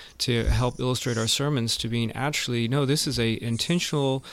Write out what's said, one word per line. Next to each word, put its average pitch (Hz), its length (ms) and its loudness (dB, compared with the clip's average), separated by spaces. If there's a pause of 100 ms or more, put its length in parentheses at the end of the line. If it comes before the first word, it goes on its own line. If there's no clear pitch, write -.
(200)
to 117 260 2
help 120 320 2
illustrate 127 400 0
our 110 100 0
sermons, 139 500 0
to 120 100 -4
being 117 240 0
actually, 120 560 -2
no, 139 180 2
this 147 220 0
is 123 100 -2
a 113 240 0
intentional 135 920 0